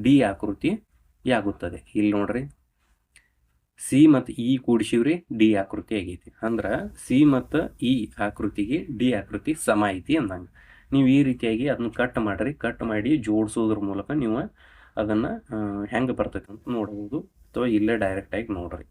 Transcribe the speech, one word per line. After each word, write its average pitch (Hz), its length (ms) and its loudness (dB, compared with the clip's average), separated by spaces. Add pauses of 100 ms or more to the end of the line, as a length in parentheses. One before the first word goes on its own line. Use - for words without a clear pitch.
ಡಿ 135 200 6
ಆಕೃತಿ 107 640 -2 (480)
ಆಗುತ್ತದೆ. 101 640 -4
ಇಲ್ಲಿ 104 160 2
ನೋಡ್ರಿ, 104 440 -4 (1200)
ಸಿ 143 300 6
ಮತ್ತ್ 131 240 6
ಇ 123 260 0
ಕೂಡಿಸಿವ್ರಿ, 120 680 0 (120)
ಡಿ 110 180 6
ಆಕೃತಿ 98 400 -4
ಆಗೈತಿ. 90 460 -8
ಅಂದ್ರ 113 240 -2 (420)
ಸಿ 139 180 6
ಮತ್ತ್ 143 580 0
ಇ 117 360 0
ಆಕೃತಿಗೆ 104 680 -4 (100)
ಡಿ 123 160 2
ಆಕೃತಿ 104 400 -4
ಸಮ 107 340 0
ಐತಿ 98 300 -2
ಅಂದಂಗ. 92 300 -4 (440)
ನೀವು 135 160 4
ಈ 139 160 6
ರೀತಿಯಾಗಿ 123 440 0
ಅದನ್ನ 120 220 -2
ಕಟ್ 120 280 -2
ಮಾಡ್ರಿ. 110 360 -2
ಕಟ್ - 300 -6
ಮಾಡಿ 113 340 0
ಜೋಡಿಸೋದ್ರ 110 600 0
ಮೂಲಕ 98 320 -6
ನೀವು 120 260 0 (600)
ಅದನ್ನ, 107 280 0
ಆ, 104 580 -6
ಹೆಂಗ್ 123 280 -2
ಬರ್ತೈತಿ 101 400 -6
ಅಂತ 110 180 -16
ನೋಡ್ಬೋದು, 107 500 -6
ಅಥವಾ - 460 -8
ಇಲ್ಲೇ 110 320 2
ಡೈರೆಕ್ಟ್ 98 380 -4
ಆಗಿ 110 180 -6
ನೋಡ್ರಿ. 87 380 -8